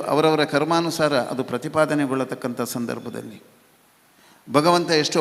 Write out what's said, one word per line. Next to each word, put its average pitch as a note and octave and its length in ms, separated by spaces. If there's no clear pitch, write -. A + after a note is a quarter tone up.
ಅವರವರ D#3 420
ಕರ್ಮಾನುಸಾರ D3+ 720
ಅದು C3 200
ಪ್ರತಿಪಾದನೆಗೊಳ್ಳತಕ್ಕಂಥ C3 1200
ಸಂದರ್ಭದಲ್ಲಿ A#2 680
ಭಗವಂತ D#3+ 420
ಎಷ್ಟೋ D3+ 300